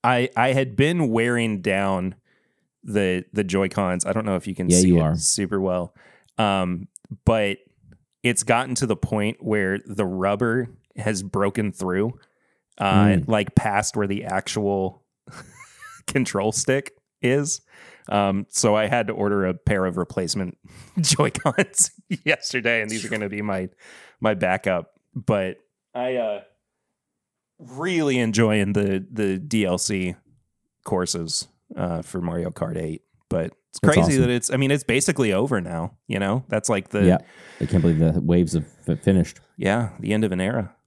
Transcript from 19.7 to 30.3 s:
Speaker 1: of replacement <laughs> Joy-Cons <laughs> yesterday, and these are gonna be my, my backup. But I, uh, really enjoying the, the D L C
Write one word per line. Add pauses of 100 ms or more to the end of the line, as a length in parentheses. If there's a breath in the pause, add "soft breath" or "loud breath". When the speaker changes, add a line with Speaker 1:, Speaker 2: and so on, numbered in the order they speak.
Speaker 1:
of
replacement (220)
<laughs>
Joy-Cons (180)
<laughs>
yesterday,
and
these
are
gonna
be
my, (520 loud breath)
my
backup. (200)
But (360)
I,
uh, (1160)
really
enjoying
the,
the
D
L
C (720)